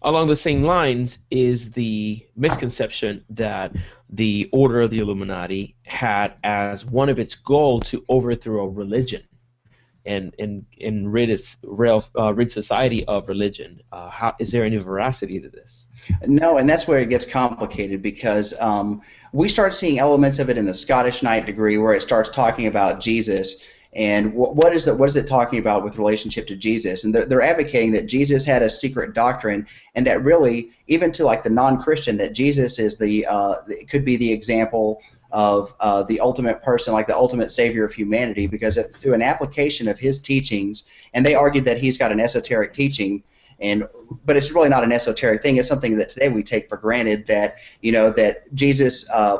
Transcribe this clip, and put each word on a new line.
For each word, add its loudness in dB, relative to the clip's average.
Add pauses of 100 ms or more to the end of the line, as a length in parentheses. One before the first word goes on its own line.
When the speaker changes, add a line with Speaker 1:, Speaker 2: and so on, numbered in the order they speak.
Speaker 1:
along 2
the 2
same -2
lines 0 (100)
is 0
the -6 (100)
misconception -4
that -6 (380)
the -2
Order 4
of 2
the -4
Illuminati -6
had -4
as -4
one 0
of 0
its -6
goal 2
to -8
overthrow -2
religion -4 (840)
and, -6
and, -10 (160)
and -6
rid 2
its, -6
rel-, 0 (100)
uh, 0
rid 0
society -2
of -4
religion. -6 (120)
Uh, -16
how, -4
is -6
there 0
any 0
veracity -4
to -14
this? -20 (400)
Speaker 2:
No, 4
and 4
that's 2
where 4
it 0
gets 0
complicated -4
because, -2
um, -2 (300)
we 2
start 2
seeing 0
elements 4
of 0
it 2
in 0
the -2
Scottish 0
Knight 0
degree 0
where 4
it 2
starts 2
talking 0
about 0
Jesus -2 (360)
and 0
wh-, 0
what 6
is 0
the, 2
what 4
is 0
it 0
talking 0
about 0
with -8
relationship -2
to -10
Jesus? -2
And 0
they're, 2
they're 4
advocating 2
that 0
Jesus 0
had 4
a 2
secret -6
doctrine -2 (280)
and 0
that 2
really, 4 (160)
even 2
to, -2
like, 2
the 0
non-Christian, 2
that -2
Jesus 0
is 0
the, 0
uh, 0 (120)
it -12
could -2
be 2
the 0
example -2 (320)
of, 0
uh, 2
the -2
ultimate 0
person, 0
like, 0
the 0
ultimate 0
savior 0
of -6
humanity, -2
because -2
it, -4
through 0
an 2
application -2
of -2
his -2
teachings, -4 (300)
and 2
they 4
argued 2
that 2
he's 0
got 2
an 0
esoteric -2
teaching, -2 (380)
and, -2 (380)
but 2
it's 0
really 4
not 4
an 2
esoteric 0
thing. 2
It's 0
something 0
that -2
today 0
we -2
take -4
for -8
granted -2
that, 0 (240)
you 2
know, 6
that 0
Jesus, 2
uh, 2